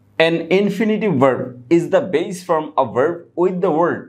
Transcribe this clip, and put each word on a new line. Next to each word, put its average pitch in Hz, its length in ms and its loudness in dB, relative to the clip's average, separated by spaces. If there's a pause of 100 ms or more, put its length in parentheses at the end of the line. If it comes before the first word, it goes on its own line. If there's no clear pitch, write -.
(200)
An 165 420 2
infinitive 208 520 0
verb 127 280 2 (300)
is 165 200 4
the 185 100 4 (100)
base 180 400 -4
form 156 140 0 (120)
of 117 200 -2
verb 160 180 0 (240)
with 180 220 0
the 185 100 0
word 151 380 0